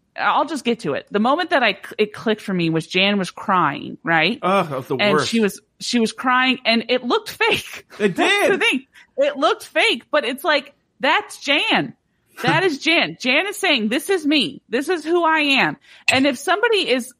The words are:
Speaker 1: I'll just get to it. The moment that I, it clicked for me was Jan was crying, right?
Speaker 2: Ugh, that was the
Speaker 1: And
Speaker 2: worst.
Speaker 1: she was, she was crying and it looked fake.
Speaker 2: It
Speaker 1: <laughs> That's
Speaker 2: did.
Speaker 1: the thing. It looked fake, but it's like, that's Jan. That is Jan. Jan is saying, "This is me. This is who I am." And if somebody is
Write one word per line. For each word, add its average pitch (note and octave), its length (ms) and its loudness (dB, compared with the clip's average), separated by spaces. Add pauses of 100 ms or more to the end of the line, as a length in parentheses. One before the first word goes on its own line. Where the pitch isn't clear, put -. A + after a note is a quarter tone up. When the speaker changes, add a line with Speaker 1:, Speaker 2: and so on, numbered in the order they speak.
(160)
Speaker 1:
I'll G3+ 300 0
just C#4+ 180 -6
get A#3+ 180 -2
to C#3+ 120 -2
it. - 180 -6
The G3+ 80 0
moment D4 300 0
that C4+ 140 2
I, G#3 160 0 (180)
it G#3 160 0
clicked G#3+ 280 -2
for G3 120 -6
me E3+ 160 0
was D#3+ 160 0
Jan G3 320 0
was F3+ 140 -4
crying, E3+ 720 -2
right? E3 380 2
Speaker 2:
Ugh, F3+ 280 0
that C3+ 80 -6
was C3 100 -8
the C#3+ 100 -2
Speaker 1:
And - 200 2
Speaker 2:
worst. C3+ 120 0
Speaker 1:
she A3+ 100 2
was, G3+ 200 0 (200)
she - 200 0
was A3 140 2
crying B3+ 520 0
and A3+ 240 0
it B3 140 0
looked G#4 280 -2
fake. - 560 -4 (120)
Speaker 2:
It G3+ 160 2
Speaker 1:
<laughs> - 0 -
That's F#4 320 2
Speaker 2:
did. G4+ 60 4
Speaker 1:
the F#4 60 -2
thing. G4 260 0 (320)
It C#4+ 200 0
looked F4 300 0
fake, E4 420 0
but D4+ 160 0
it's - 180 -6
like, D4 300 0 (260)
that's F4 400 0
Jan. C#4+ 540 0 (480)
That D4 220 0
is D4+ 160 0
Jan. C4+ 400 0
Jan C#4 260 0
is G4+ 120 -8
saying, C4+ 320 0
"This C4 200 -2
is F4+ 160 0
me. C4+ 440 0
This C4+ 200 -2
is E4 140 -2
who E4+ 200 2
I D#4+ 180 2
am." B3 360 2 (340)
And C4+ 140 4
if C#4 140 0
somebody G4+ 500 2
is B3 300 0